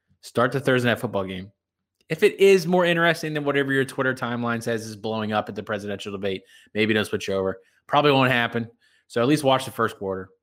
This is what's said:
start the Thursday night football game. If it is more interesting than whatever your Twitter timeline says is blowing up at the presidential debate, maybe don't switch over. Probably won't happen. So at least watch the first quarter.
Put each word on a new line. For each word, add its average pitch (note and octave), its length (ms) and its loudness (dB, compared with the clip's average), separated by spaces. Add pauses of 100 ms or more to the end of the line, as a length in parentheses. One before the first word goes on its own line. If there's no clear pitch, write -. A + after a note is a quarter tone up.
(220)
start B2 300 0
the C#3 80 -2
Thursday B2+ 300 2
night G#2+ 100 0
football G2 240 -4
game. F#2 280 -10 (580)
If D#3 120 -4
it - 180 2
is F#3+ 280 6
more F3+ 180 4
interesting E3 480 0
than D3 120 -4
whatever C#3 260 0
your C3+ 140 2
Twitter C3 280 -2
timeline A#2+ 480 -4
says A#2 240 -4
is A2 100 -12
blowing G#2+ 360 -4
up G#2+ 180 0
at G#2 60 -12
the G#2 80 -8
presidential G2+ 480 -8
debate, G2 320 -6 (300)
maybe G#2+ 200 2
don't G#2+ 120 2
switch G2+ 240 -6
over. F#2+ 320 -2 (260)
Probably D3 240 4
won't C3 200 4
happen. A#2 380 -2 (380)
So - 140 -2
at A#2+ 60 4
least D3+ 160 2
watch C3 220 2
the A2+ 60 -10
first A2 260 -2
quarter. F#2+ 320 -6 (140)